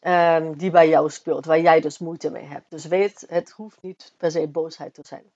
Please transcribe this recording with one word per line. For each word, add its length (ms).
ehm, 520
die 180
bij 180
jou 220
speelt, 340
waar 160
jij 200
dus 180
moeite 320
mee 140
hebt. 260
Dus 160
weet, 420
het 220
hoeft 320
niet 340
per 140
se 180
boosheid 460
te 100
zijn. 200